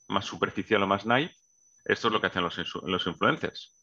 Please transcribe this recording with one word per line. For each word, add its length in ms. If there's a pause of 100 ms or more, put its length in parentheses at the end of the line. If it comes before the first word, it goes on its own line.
más 180
superficial 560
o 40
más 200
naive, 280 (520)
esto 220
es 40
lo 80
que 60
hacen 160
los 160
insu-, 280
los 200
influencers. 680 (100)